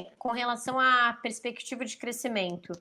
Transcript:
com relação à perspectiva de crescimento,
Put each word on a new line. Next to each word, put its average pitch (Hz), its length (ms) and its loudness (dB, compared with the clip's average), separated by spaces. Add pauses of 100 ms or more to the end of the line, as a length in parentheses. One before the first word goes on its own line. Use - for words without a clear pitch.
(180)
com 247 120 -4
relação 240 480 -2
à 247 440 6
perspectiva 240 640 -6
de 220 120 -10
crescimento, 208 840 -4